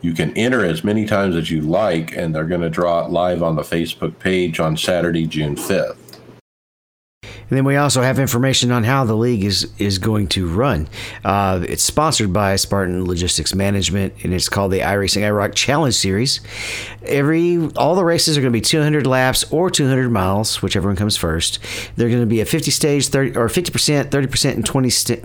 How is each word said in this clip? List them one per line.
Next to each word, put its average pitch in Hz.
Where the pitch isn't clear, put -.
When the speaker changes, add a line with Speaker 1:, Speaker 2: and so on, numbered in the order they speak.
Speaker 1:
You 85
can 80
enter 117
as 82
many 104
times 98
as 80
you 80
like, 82
and 82
they're 80
gonna 85
draw 85
it 80
live 87
on 82
the 73
Facebook 82
page 90
on 80
Saturday, 85
June 76
fifth. -
Speaker 2:
And -
then 135
we 139
also 139
have 127
information 123
on 120
how 131
the 110
league 110
is, 98
is 98
going 107
to 90
run. 90
Uh, 95
it's -
sponsored 139
by 98
Spartan 92
Logistics 90
Management, 98
and 87
it's 90
called 98
the 95
iRacing 98
iRock 104
Challenge 139
Series. 101
Every, 160
all 143
the 185
races 165
are -
gonna 131
be 110
two 160
hundred 147
laps 131
or 170
two 156
hundred 131
miles, 101
whichever 95
one 101
comes 104
first. 82
They're 117
gonna 120
be 110
a 101
fifty 147
stage, 143
thirty, 135
or 117
fifty 175
percent, 139
thirty 139
percent, -
and 110
twenty 127